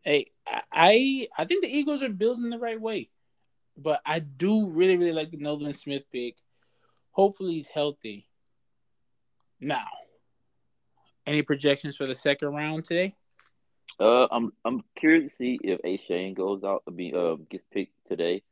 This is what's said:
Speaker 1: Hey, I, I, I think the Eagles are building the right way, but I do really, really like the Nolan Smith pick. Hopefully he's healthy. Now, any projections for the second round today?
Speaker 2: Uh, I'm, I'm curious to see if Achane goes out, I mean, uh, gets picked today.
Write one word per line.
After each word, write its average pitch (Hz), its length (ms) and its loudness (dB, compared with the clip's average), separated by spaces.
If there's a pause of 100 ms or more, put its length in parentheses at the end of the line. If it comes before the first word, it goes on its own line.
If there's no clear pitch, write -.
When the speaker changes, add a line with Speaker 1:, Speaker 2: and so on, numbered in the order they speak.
Speaker 1:
Hey, 147 220 2 (200)
I, - 140 -6 (100)
I, 240 560 4 (120)
I 160 40 -2
think 349 180 0
the 262 160 -4
Eagles 285 260 -2
are 254 60 -2
building 233 420 -2
the 233 80 -8
right 226 200 -6
way, 220 300 -6 (680)
but 147 300 -2
I 156 140 -2
do 175 500 0
really, 180 260 4
really 175 160 2
like 160 200 -2
the 160 60 -14
Nolan 147 360 -4
Smith 139 360 -6
pick. 120 280 -6 (760)
Hopefully 196 440 2
he's 151 120 -8
healthy. 143 640 -6 (1300)
Now, 147 280 -6 (1400)
any 151 140 2
projections 143 540 0
for 139 100 -6
the 131 80 -4
second 143 360 0
round 151 360 -6
today? 180 300 -2 (840)
Speaker 2:
Uh, 117 300 6
I'm, 117 220 -2 (120)
I'm 120 200 -4 (120)
curious 160 360 4
to - 60 -20
see 135 260 -2
if - 180 -2
Achane 92 540 -4
goes 95 280 -4
out, 98 240 -2
I - 40 -12
mean, 87 240 -8
uh, 82 220 0 (120)
gets - 140 -12 (100)
picked - 200 -6 (140)
today. 87 440 -2